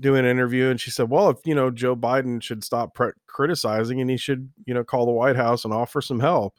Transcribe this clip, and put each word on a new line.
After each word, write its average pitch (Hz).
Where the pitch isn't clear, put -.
doing 135
an 123
interview, 127
and 123
she -
said, 117
"Well, 170
if, 123
you 160
know, 131
Joe 123
Biden 120
should 110
stop 120
pre-, 120
criticizing, 120
and 127
he 131
should, 131
you 123
know, 120
call 123
the 120
White 120
House 120
and 107
offer 120
some 127
help." 135